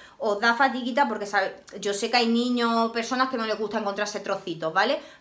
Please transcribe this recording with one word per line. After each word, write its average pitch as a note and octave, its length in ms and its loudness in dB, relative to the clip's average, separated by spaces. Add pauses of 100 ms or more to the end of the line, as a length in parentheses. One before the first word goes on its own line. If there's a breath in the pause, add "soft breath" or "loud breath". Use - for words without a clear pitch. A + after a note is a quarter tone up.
(180 loud breath)
os - 200 0
da A#3 160 4
fatiguita, B3+ 540 2
porque G#3 180 -4
sabe, G3+ 300 0 (240)
yo G3 120 0
sé A3 160 -2
que A#3+ 100 2
hay A#3 100 2
niños, A#3 640 2
personas B3 380 0
que C4 60 -2
no A3+ 100 -2
les G#3 120 -2
gusta G#3+ 200 -2
encontrarse G3+ 420 -4
trocitos, D#3+ 520 -4
¿vale? A3+ 280 2 (200 loud breath)